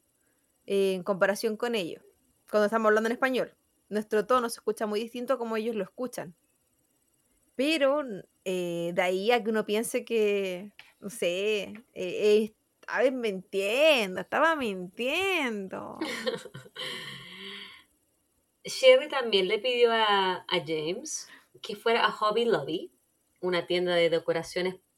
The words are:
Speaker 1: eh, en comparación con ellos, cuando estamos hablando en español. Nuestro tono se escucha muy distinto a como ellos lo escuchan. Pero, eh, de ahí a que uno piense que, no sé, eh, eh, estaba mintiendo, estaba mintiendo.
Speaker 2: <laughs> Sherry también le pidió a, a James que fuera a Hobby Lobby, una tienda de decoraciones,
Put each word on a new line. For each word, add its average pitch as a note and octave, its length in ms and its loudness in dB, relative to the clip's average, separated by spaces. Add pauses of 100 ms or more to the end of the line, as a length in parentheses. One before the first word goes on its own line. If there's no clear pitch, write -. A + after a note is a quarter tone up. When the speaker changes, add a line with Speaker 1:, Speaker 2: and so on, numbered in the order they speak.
(680)
Speaker 1:
eh, G3 280 2
en F#3 80 -4
comparación G3+ 540 0
con A#3+ 180 -4
ellos, F#3 280 -6 (480)
cuando G#3 160 4
estamos A3 200 2
hablando G#3+ 220 4
en A#3 40 0
español. B3 420 -2 (340)
Nuestro G#3 380 0
tono B3 220 2
se A#3 100 -8
escucha A3 280 -2
muy G#3 120 -2
distinto A#3+ 360 -4
a A#3+ 40 -4
como A3+ 180 -4
ellos A3 200 -2
lo G3 80 -2
escuchan. F#3 500 -10 (1200)
Pero, C#4+ 480 0 (420)
eh, F3 480 -4
de F3+ 100 0
ahí F#3+ 280 0
a A#3+ 140 2
que A3 60 -2
uno G#3+ 140 0
piense A3+ 400 -2
que, G3+ 680 -2 (260)
no G#3 100 -12
sé, G3 540 -2
eh, G3 120 -12 (200)
eh, G#3 580 2 (280)
estaba G#3+ 320 0
mintiendo, G#3 1080 0
estaba D4+ 360 2
mintiendo. A3+ 1400 -4
Speaker 2:
<laughs> - 960 -8 (1700)
Sherry C4 440 8
también A#3 380 2
le G#3+ 140 0
pidió A#3+ 320 4
a, G3 460 4 (100)
a F3+ 180 0
James D#3+ 640 -6 (340)
que G#3 140 -8
fuera A#3 280 2
a G#3 60 0
Hobby G#3+ 340 0
Lobby, D#3+ 460 -2 (500)
una F3 280 -2
tienda F3+ 260 0
de E3+ 160 4
decoraciones, E3 680 -2 (220)